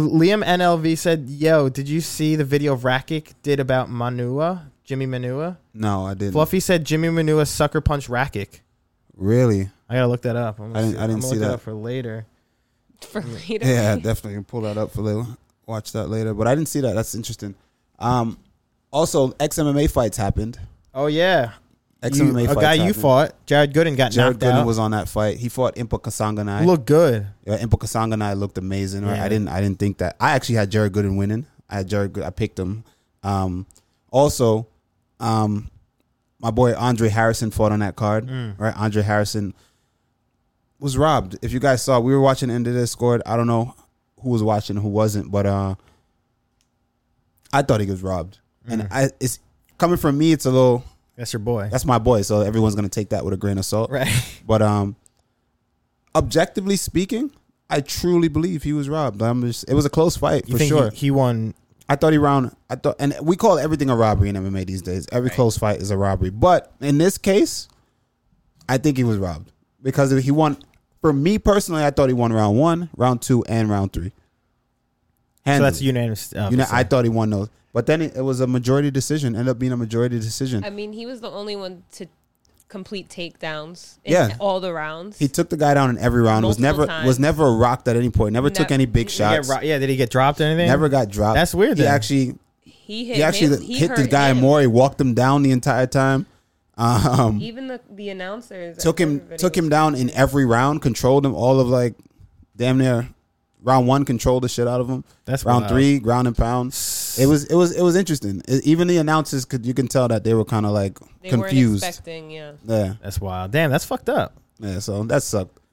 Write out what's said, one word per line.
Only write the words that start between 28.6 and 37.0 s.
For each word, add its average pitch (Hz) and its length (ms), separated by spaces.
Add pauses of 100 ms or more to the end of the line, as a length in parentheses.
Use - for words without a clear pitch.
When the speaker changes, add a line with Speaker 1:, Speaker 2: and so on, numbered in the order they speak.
Speaker 2:
Right? 101 120
Speaker 1:
Yeah. 98 80
Speaker 2:
I 101 40
didn't, 107 200
I 85 120
didn't 98 180
think 101 200
that. 87 200
I 135 120
actually 127 240
had 101 160
Jared 107 220
Gooden 98 240
winning. 107 280 (240)
I 101 80
had 92 120
Jared 101 240
Go-, 95 100
I 76 60
picked - 300
him. 98 240 (400)
Um, 95 420 (460)
also, 120 560 (520)
um, 110 500 (720)
my 117 120
boy 120 240
Andre 113 340